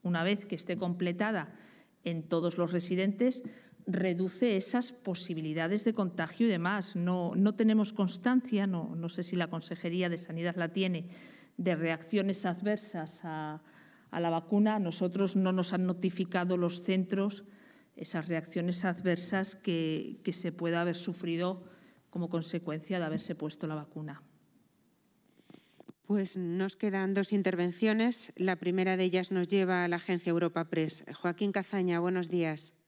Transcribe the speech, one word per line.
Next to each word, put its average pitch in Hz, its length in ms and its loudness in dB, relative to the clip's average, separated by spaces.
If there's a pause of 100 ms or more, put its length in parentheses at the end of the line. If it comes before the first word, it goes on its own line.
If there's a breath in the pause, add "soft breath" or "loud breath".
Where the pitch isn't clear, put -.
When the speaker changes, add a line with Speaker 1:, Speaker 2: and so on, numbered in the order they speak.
Speaker 1:
una 175 200 0
vez 202 220 0
que - 100 -6
esté 170 220 -4
completada 180 760 -2 (500 loud breath)
en 165 180 -4
todos 170 360 0
los 170 120 2
residentes, 190 720 2 (440 loud breath)
reduce 185 720 2
esas 240 360 -2
posibilidades 165 920 -2
de 226 100 4
contagio 180 520 0
y 220 40 4
demás. 185 440 0
No, 175 400 0
no 202 200 4
tenemos 220 380 4
constancia, 214 720 2
no, 175 280 -2
no 170 140 -4
sé 175 140 -6
si 175 120 -4
la 170 140 2
Consejería 170 600 -2
de 170 100 -2
Sanidad 170 380 -4
la 170 160 -2
tiene, 185 360 0 (480 loud breath)
de 180 180 2
reacciones 165 720 0
adversas 180 760 -4
a, 156 360 -6 (500 loud breath)
a 170 100 -2
la 170 100 2
vacuna. 208 460 4
A - 20 0
nosotros 185 560 0
no 190 160 4
nos 185 220 0
han 180 140 2
notificado 180 720 0
los 175 260 0
centros 190 600 0 (540 loud breath)
esas 160 320 -8
reacciones 175 560 -2
adversas 180 720 0
que, 160 680 -2
que 175 100 0
se 170 200 -4
pueda 170 280 0
haber 175 160 0
sufrido 180 680 -2 (460 loud breath)
como 170 180 -4
consecuencia 170 680 -4
de 170 60 -2
haberse 160 300 -4
puesto 156 320 -6
la 156 80 -4
vacuna. 151 480 -10 (1800 loud breath)
Speaker 2:
Pues 196 300 0
nos 185 400 -2
quedan 196 380 0
dos 196 180 0
intervenciones. 202 1040 2
La 185 200 2
primera 185 420 2
de 185 60 4
ellas 185 260 2
nos 180 180 2
lleva 185 360 4
a 175 40 2
la 175 80 2
agencia 175 340 0
Europa 170 380 2
Press. 156 360 0 (100)
Joaquín 185 380 0
Cazaña, 185 480 2
buenos 180 280 0
días. 160 460 -2 (140)